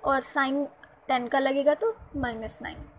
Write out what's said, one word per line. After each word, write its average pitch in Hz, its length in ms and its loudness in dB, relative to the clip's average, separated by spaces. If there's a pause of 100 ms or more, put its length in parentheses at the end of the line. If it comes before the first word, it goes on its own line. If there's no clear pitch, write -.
और 269 200 2
साइन 277 420 0 (420)
टेन 247 200 0
का 269 120 2
लगेगा 269 360 4
तो 440 200 0 (220)
माइनस 233 440 -6
नाइन। - 240 -10 (140)